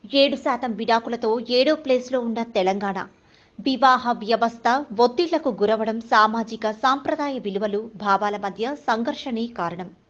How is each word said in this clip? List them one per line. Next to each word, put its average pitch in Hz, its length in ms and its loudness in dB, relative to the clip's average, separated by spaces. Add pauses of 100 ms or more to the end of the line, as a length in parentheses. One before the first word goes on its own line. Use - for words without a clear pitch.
(140)
ఏడు 277 220 4
శాతం 254 360 -2
విడాకులతో 226 580 -2 (200)
ఏడో 262 240 4
ప్లేస్లో 262 460 0
ఉన్న 233 220 -4 (100)
తెలంగాణ. 196 460 0 (600)
వివాహ 254 540 2
వ్యవస్థ 233 540 0 (340)
ఒత్తిళ్లకు 302 500 2
గురవడం, 220 500 0
సామాజిక 220 720 2
సాంప్రదాయ 277 680 -2
విలువలు, 208 560 -4
భావాల 202 420 0
మధ్య 202 460 -6
సంఘర్షణే 233 640 -2
కారణం. 175 440 -8 (200)